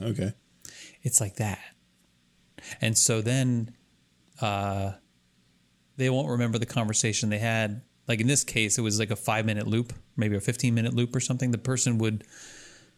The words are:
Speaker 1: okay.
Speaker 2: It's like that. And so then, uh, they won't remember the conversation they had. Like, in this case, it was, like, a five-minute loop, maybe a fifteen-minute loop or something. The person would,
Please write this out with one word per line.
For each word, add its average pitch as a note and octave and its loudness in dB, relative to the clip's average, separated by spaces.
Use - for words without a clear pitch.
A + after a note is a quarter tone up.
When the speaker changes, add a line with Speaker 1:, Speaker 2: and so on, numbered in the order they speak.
Speaker 1:
okay. A2 -2
Speaker 2:
It's B2+ 2
like G2+ -6
that. G#2 -2
And A2+ 2
so A2+ 4
then, A#2+ 0
uh, G2 -2
they C3 2
won't C#3 2
remember A#2+ 2
the A#2+ -2
conversation A2 0
they G#2 0
had. A2 0
Like, A2+ 2
in A2+ 2
this C#3 4
case, G#2+ 0
it A#2+ 0
was, G#2+ 2
like, A2 0
a G#2+ -2
five-minute A2 0
loop, A2+ 0
maybe G#2+ 2
a G2 -2
fifteen-minute A#2 0
loop A#2+ 0
or B2+ 0
something. B2+ 0
The A#2 0
person B2 0
would, A2 0